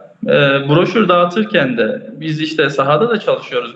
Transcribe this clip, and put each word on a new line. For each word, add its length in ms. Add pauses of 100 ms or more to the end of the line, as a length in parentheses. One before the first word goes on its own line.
(240)
e, 60 (400)
broşür 400
dağıtırken 680
de 360
biz 280
işte 280
sahada 400
da 100
çalışıyoruz. 560